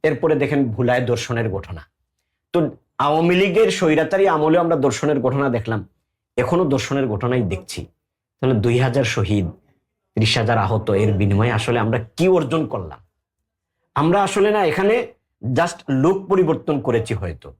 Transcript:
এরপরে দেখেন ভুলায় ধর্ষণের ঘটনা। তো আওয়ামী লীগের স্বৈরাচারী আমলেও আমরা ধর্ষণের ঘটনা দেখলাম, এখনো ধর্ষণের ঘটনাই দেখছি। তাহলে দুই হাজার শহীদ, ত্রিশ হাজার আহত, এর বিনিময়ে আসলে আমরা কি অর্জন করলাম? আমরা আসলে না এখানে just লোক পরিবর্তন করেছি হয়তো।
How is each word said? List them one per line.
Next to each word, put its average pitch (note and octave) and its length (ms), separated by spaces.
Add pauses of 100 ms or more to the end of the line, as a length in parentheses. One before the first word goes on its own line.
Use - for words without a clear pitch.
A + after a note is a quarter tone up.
এরপরে D#3 320
দেখেন C#3 300
ভুলায় B2 420
ধর্ষণের A#2 440
ঘটনা। F#2 320 (680)
তো D#3+ 180 (280)
আওয়ামী D#3+ 360
লীগের G3 360
স্বৈরাচারী D#3+ 560
আমলেও D#3 340
আমরা E3 160
ধর্ষণের C#3 440
ঘটনা C3+ 280
দেখলাম, A2+ 400 (480)
এখনো E3+ 280
ধর্ষণের C#3 440
ঘটনাই A#2+ 340
দেখছি। - 440 (540)
তাহলে C3 160
দুই A#2+ 220
হাজার B2 260
শহীদ, G#2 420 (680)
ত্রিশ A2 240
হাজার A2+ 200
আহত, G#2 320
এর G#2 220
বিনিময়ে G2+ 400
আসলে A#2 260
আমরা A2+ 260 (120)
কি F3 120
অর্জন D#3+ 380
করলাম? E2 320 (960)
আমরা F3 280
আসলে G3 280
না G#3 140
এখানে G3 480 (420)
just E3 220 (120)
লোক E3+ 380
পরিবর্তন D#3+ 540
করেছি A#2 340
হয়তো। D#2+ 460